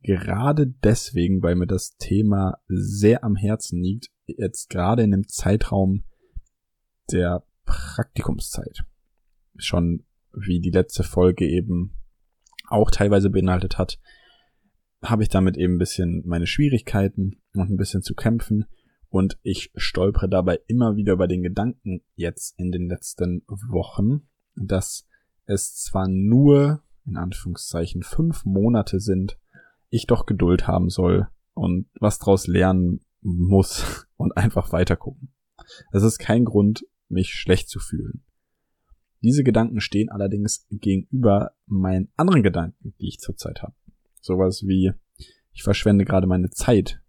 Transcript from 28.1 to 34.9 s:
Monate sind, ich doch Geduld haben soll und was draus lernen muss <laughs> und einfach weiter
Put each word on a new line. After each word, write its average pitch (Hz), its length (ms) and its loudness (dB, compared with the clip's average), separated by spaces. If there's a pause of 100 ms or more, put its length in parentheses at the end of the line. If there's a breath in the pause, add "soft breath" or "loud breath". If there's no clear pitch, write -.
Monate 101 540 2
sind, 98 400 -2 (500 soft breath)
ich - 160 -2
doch - 220 2
Geduld 87 400 2
haben 90 220 0
soll 92 380 2 (260)
und 90 340 -4 (120)
was 107 200 0
draus 98 260 2
lernen 90 540 2 (220)
muss 90 880 2
<laughs> - 40 -20
und - 220 -2
einfach 92 340 0
weiter 85 240 2